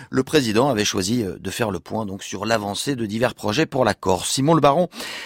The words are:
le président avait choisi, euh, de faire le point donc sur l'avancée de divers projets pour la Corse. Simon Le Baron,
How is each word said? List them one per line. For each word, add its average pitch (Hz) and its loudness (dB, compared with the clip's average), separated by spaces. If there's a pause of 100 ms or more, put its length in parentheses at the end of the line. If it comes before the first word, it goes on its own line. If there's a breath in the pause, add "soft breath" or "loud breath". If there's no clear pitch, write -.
le 131 0
président 123 2
avait 104 2
choisi, 104 0
euh, 92 -4
de 98 -8
faire 113 -2
le 90 -4
point 107 -6
donc 95 -10
sur 101 -8
l'avancée 107 -2
de 117 -4
divers 113 -2
projets 107 0
pour 127 0
la 101 4
Corse. - 0
Simon 143 4
Le 151 4
Baron, 147 4 (380 loud breath)